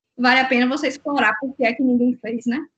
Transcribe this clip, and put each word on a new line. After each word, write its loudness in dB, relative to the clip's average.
vale 4
a 2
pena 2
você -2
explorar -2
por -6
que -2
é 2
que -4
ninguém 2
fez, -8
né? -2